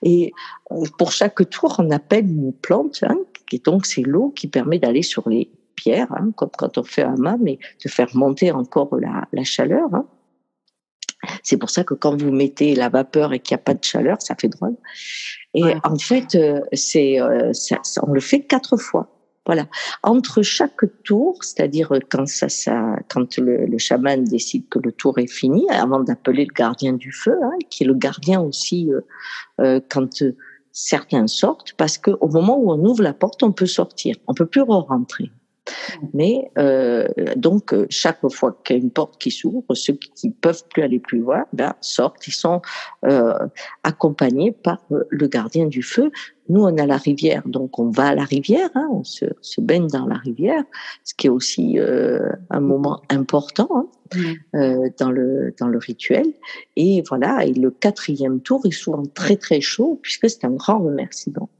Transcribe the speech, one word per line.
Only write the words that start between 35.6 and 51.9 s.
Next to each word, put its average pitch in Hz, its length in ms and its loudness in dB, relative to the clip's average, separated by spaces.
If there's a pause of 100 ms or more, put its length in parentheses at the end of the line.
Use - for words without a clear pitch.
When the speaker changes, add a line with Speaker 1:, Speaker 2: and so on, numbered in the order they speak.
Speaker 2:
Mm. 147 120 -10
Speaker 1:
Mais, 208 440 2
euh, 131 500 4 (280)
donc, 165 380 2
euh, 101 160 4
chaque - 300 -2 (120)
fois - 320 -2
qu'il 131 120 0
y 127 40 4
a - 20 -2
une 123 100 0
porte - 280 -4
qui 127 120 -2
s'ouvre, 202 320 -4 (100)
ceux 135 200 -2
qui, - 180 -8
qui - 200 -4
peuvent 165 380 0
plus 160 140 0
aller 123 160 0
plus 120 200 -4
loin, 131 340 0
ben, 131 280 -2
sortent. - 460 -2
Ils 151 60 -10
sont, 175 280 0 (440)
euh, 127 280 4 (500)
accompagnés 147 680 0
par, - 280 -2 (120)
euh, 147 180 0
le 147 180 0
gardien 139 400 0
du 127 160 -4
feu. 294 280 0 (380)
Nous, 185 120 6
on 180 160 4
a 147 100 2
la 139 100 4
rivière, 147 480 0
donc 131 320 -6
on 117 140 2
va 135 160 4
à 143 80 4
la 143 80 0
rivière, 202 500 2
hein, 285 180 -2
on 196 120 -4
se, - 220 -8 (160)
se - 200 -6
baigne 160 240 2
dans 135 220 -2
la 113 100 -2
rivière, 151 460 -2 (400)
ce - 100 -12
qui - 140 0
est - 20 6
aussi, - 480 0
euh, - 500 0 (220)